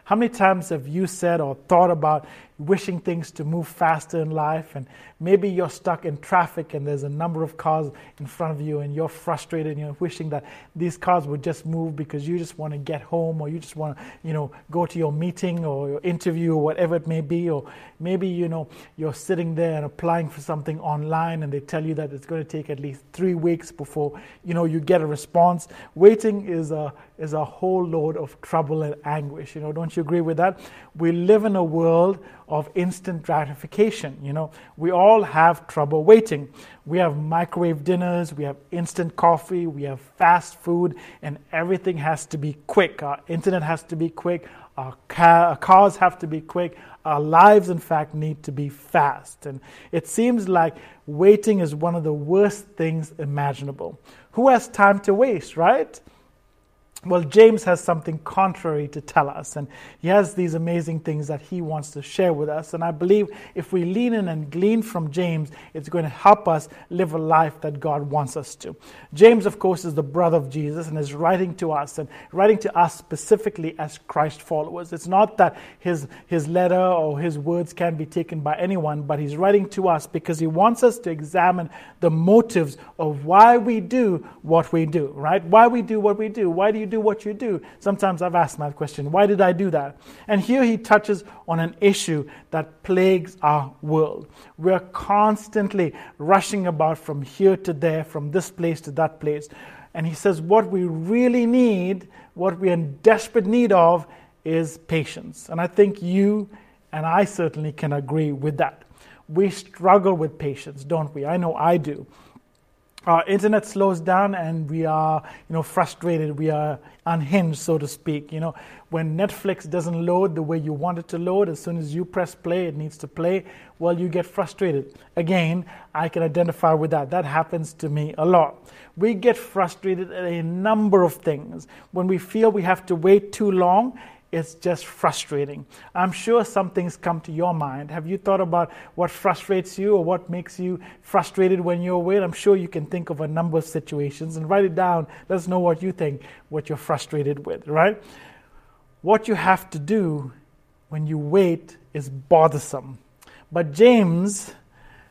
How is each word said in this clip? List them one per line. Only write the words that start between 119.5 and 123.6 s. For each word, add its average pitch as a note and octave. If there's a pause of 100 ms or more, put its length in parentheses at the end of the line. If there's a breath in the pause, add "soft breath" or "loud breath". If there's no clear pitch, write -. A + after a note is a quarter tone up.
doesn't E3+
load F3+
the D#3
way D#3+
you D3+
want E3
it E3+
to E3+
load, F#3
as D3+
soon E3+
as D3+
you F3
press F3
play, F3
it D3+
needs D3+
to D3+
play, F3 (340 loud breath)